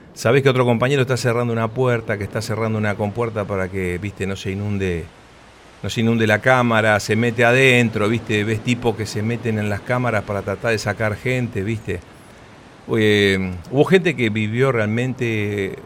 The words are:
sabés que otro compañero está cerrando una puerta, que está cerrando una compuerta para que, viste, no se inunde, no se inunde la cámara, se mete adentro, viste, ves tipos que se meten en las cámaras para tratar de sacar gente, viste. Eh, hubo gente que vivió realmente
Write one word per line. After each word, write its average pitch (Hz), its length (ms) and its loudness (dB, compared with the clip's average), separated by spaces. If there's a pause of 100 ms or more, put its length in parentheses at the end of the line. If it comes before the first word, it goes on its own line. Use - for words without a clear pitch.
(140)
sabés 127 300 2
que 135 60 4
otro 127 140 4
compañero 123 380 2
está 123 160 0
cerrando 120 340 0
una 113 180 -2
puerta, 113 500 0
que 101 40 -6
está 98 160 -6
cerrando 110 380 -2
una 107 160 0
compuerta 107 520 -4
para 95 240 -2
que, 92 300 -4
viste, 98 280 -6
no 98 80 -6
se 95 160 -6
inunde, 98 540 -2 (760)
no 101 80 -6
se 120 120 -4
inunde 113 260 2
la 107 120 4
cámara, 113 600 4
se 107 160 -2
mete 120 280 2
adentro, 120 640 4
viste, 110 360 0
ves 110 160 -2
tipos 120 360 0
que 107 120 -6
se 104 160 -6
meten 110 340 -2
en 104 120 -2
las 101 120 -4
cámaras 120 420 -2
para 101 200 -4
tratar 101 260 -4
de 110 80 0
sacar 107 380 -2
gente, 123 480 -4
viste. 104 360 -4 (960)
Eh, 101 580 2 (180)
hubo 143 140 4
gente 170 300 2
que 120 140 0
vivió 110 420 0
realmente 110 1160 -2